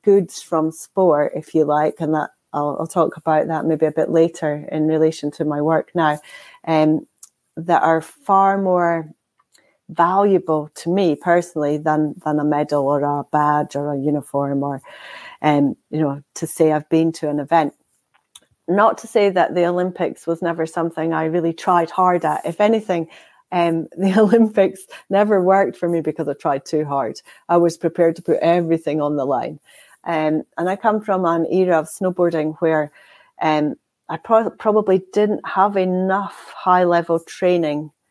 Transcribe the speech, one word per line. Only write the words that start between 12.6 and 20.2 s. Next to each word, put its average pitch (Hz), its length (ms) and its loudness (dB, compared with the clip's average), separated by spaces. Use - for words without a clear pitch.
or 143 160 0
a 143 220 -2
badge 147 520 0
or 147 160 -4
a 139 60 -4
uniform 139 640 -2
or, 139 180 -6
um, 143 340 2
you 156 100 -4
know, 143 220 -2
to 170 120 -10
say 156 260 2
I've 151 160 -4
been 165 240 2
to 160 160 -6
an 147 120 -4
event. 151 340 0
Not 202 300 2
to - 80 -18
say 202 220 2
that 185 260 0
the 175 120 2
Olympics 180 600 -4